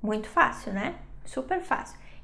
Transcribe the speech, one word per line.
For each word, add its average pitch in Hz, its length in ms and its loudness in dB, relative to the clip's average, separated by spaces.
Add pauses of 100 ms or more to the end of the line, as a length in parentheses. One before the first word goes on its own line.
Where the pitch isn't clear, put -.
Muito 214 260 0
fácil, - 440 4
né? 240 240 -2 (280)
Super 349 360 0
fácil. - 360 0 (280)